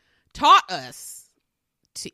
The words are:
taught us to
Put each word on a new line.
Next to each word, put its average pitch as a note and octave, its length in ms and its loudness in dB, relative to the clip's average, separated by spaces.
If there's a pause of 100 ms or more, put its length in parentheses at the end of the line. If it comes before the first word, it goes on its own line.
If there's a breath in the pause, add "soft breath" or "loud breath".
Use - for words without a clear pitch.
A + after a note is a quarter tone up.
(320)
taught E4 360 4
us - 640 -14 (640)
to - 200 -14